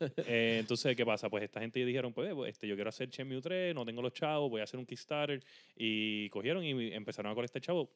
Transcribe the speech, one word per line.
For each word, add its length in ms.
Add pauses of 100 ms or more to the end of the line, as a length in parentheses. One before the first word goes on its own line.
(260)
Eh, 360
entonces, 340
¿qué 100
pasa? 240
Pues 140
esta 160
gente 260
dijeron, 280
pues, 200
pues, 200
este, 120
yo 100
quiero 160
hacer 180
Shenmue 320
tres, 340
no 80
tengo 180
los 120
chavos, 360
voy 120
a 20
hacer 160
un 60
Kickstarter. 580 (320)
Y 540
cogieron 340
y 300
empezaron 360
a 60
colectar 260
chavos. 340